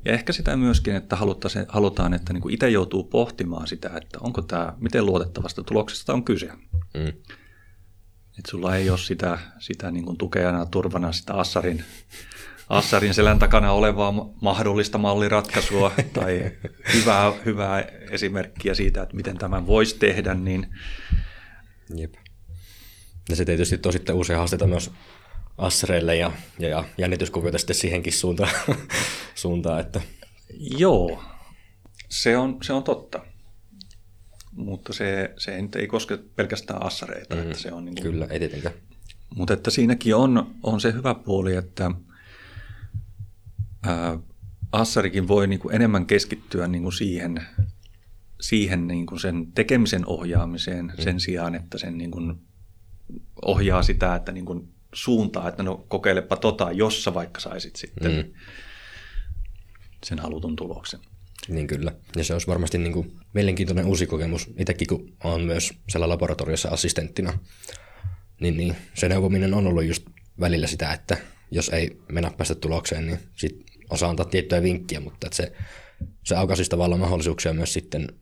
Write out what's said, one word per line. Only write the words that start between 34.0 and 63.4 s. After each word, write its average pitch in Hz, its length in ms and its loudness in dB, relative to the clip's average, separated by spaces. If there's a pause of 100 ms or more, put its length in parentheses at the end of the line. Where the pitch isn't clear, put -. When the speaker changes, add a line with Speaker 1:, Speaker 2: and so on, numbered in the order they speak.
Speaker 1:
Mutta 98 400 -10
se, 98 460 -2
se 98 160 -8
ei 95 80 -6
nyt 104 140 -6
ei 107 100 -2
koske 110 300 -4 (200)
pelkästään 104 460 -4
assareita, - 520 -8
Speaker 2:
Mm, 82 80 -2
Speaker 1:
että 82 160 -6
se 90 140 -10
on 85 120 -10
niinku 87 180 -10
Speaker 2:
kyllä, 82 280 -2
ei 80 80 -4
tietenkään. 78 360 -4 (600)
Speaker 1:
Mut 90 140 -2
että 104 200 2
siinäkin 120 460 4
on, 123 460 4
on 110 180 0
se 113 120 2
hyvä 123 220 0
puoli, 95 420 0
että, 90 340 -2 (1900)
ää, 85 360 -2 (540)
assarikin 98 560 2
voi 101 180 6
niinku 95 240 0
enemmän 107 360 4
keskittyä 95 600 0
niinku 87 220 0
siihen, 87 560 -4 (960)
siihen 92 460 0
niinku 85 320 -4
sen 87 340 -2
tekemisen 110 540 2
ohjaamiseen 87 800 -2
Speaker 2:
Mm. 85 160 -8
Speaker 1:
sen 90 180 0
sijaan, 87 340 -2
että 85 240 -10
sen 85 200 -8
niinku 85 340 -6 (1120)
ohjaa 92 380 4
sitä, 90 320 4
että 90 180 -4
niinku 90 360 -8 (240)
suuntaa, 104 560 0
että 92 140 -6
no 92 260 -4
kokeilepa 92 480 2
tota, 104 360 2
jos 107 320 0
sä 92 100 0
vaikka 87 260 -6
saisit - 360 -10
sitten - 360 -2
Speaker 2:
Mm. 78 200 -2 (1700)
Speaker 1:
sen 85 140 -6
halutun 80 380 -6
tuloksen. 80 440 -10 (480)
Speaker 2:
Niin 78 180 -2
kyllä. 76 260 -4 (240)
Ja 80 80 0
se 82 80 -2
olisi 85 140 -2
varmasti 87 320 0
niinku 85 280 -2 (260)
mielenkiintoinen 92 520 2